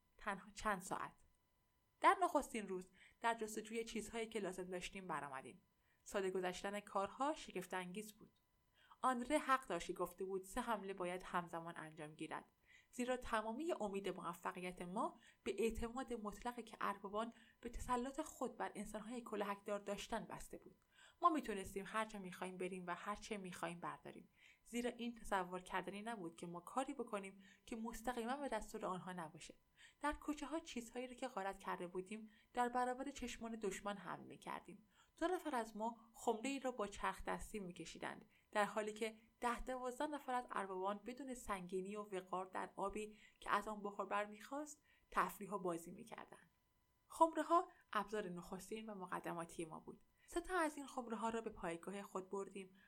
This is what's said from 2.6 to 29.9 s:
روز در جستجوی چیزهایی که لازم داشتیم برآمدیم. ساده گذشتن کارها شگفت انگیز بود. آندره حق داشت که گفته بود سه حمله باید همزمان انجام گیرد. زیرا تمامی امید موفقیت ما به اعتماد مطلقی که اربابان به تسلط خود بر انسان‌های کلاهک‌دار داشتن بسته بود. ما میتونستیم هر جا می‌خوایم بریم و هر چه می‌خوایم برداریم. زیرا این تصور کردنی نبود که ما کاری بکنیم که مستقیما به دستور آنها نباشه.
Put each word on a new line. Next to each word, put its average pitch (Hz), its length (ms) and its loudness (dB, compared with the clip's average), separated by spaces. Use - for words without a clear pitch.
روز 185 240 -4
در 226 120 4
جستجوی 220 500 -2
چیزهایی 226 440 -2
که 226 120 -2
لازم 180 300 -2
داشتیم 190 380 -4
برآمدیم. 143 540 -4
ساده 190 280 2
گذشتن 190 480 0
کارها 202 540 2
شگفت - 400 -4
انگیز 185 400 -4
بود. - 200 -20
آندره 254 360 6
حق 269 300 6
داشت 170 200 0
که 180 60 0
گفته 180 320 0
بود 190 180 0
سه 233 180 -2
حمله 202 320 0
باید 180 300 0
همزمان 170 540 0
انجام 156 380 -8
گیرد. 151 300 -6
زیرا 247 260 2
تمامی 240 640 0
امید 196 280 0
موفقیت 180 720 -4
ما 214 380 -2
به - 140 2
اعتماد 233 560 4
مطلقی 220 500 -2
که - 180 -12
اربابان 202 520 0
به 233 80 -4
تسلط 254 520 2
خود 233 360 -2
بر 190 180 0
انسان‌های 214 460 -4
کلاهک‌دار 202 580 0
داشتن 202 460 -2
بسته - 320 -8
بود. - 220 -16
ما 339 80 12
میتونستیم 196 580 0
هر 220 180 2
جا 214 140 -8
می‌خوایم 185 380 -6
بریم 185 300 -2
و 175 80 2
هر 208 200 -4
چه 214 220 -6
می‌خوایم 175 420 -4
برداریم. 151 500 -6
زیرا 240 280 0
این 233 240 -2
تصور 180 460 0
کردنی 185 400 -2
نبود 196 340 -6
که 175 120 -8
ما 170 120 -6
کاری 269 340 0
بکنیم 202 500 -4
که 240 100 -4
مستقیما 233 600 -2
به 277 120 -2
دستور 214 360 -2
آنها 185 280 -2
نباشه. 160 420 -8